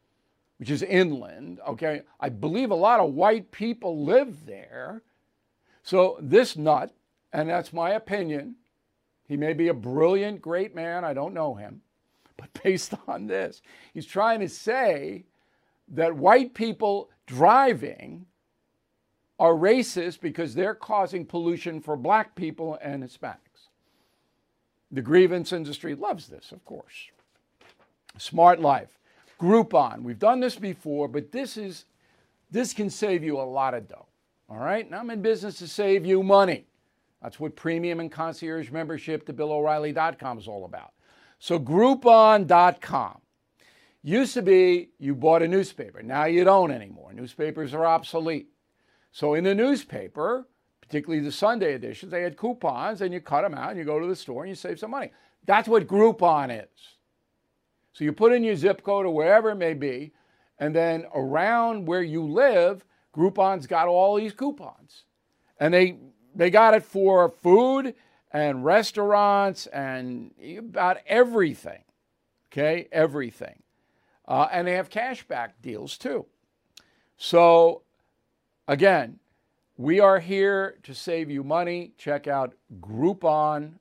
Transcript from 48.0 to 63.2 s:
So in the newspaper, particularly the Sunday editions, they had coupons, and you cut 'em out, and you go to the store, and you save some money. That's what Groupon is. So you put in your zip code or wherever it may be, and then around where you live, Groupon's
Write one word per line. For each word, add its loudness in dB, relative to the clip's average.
So -2
in 0
the 2
newspaper, -2
particularly -6
the -8
Sunday 0
editions, -10
they -4
had -6
coupons, -6
and -4
you -10
cut 2
'em -2
out, -8
and -10
you -8
go -2
to -4
the -2
store, -12
and -12
you -10
save -10
some -10
money. -8
That's 4
what 4
Groupon 2
is. -20
So -8
you 0
put 4
in 2
your 0
zip 0
code 0
or -2
wherever 4
it -6
may -2
be, -8
and -4
then 0
around -2
where 0
you -4
live, 2
Groupon's 0